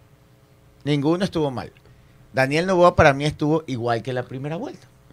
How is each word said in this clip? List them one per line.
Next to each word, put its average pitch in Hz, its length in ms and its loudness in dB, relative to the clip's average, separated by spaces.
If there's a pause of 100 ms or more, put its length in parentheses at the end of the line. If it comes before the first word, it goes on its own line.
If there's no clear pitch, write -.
(840)
Ninguno 151 400 0
estuvo 151 260 -2
mal. 101 220 -10 (640)
Daniel 139 320 0
Noboa 180 280 6
para 151 200 6
mí 143 100 -4
estuvo 151 420 -2
igual 117 360 -4
que 127 100 -8
la 123 120 -4
primera 139 320 -10
vuelta. 285 300 -14 (260)